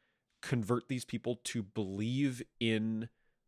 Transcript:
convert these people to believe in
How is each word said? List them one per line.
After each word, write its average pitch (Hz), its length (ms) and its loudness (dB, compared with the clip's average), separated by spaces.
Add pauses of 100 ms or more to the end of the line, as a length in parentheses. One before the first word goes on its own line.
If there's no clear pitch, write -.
(420)
convert 120 460 0
these 127 160 -2
people 120 400 -4
to - 180 -2
believe 113 800 0 (180)
in 110 500 2 (380)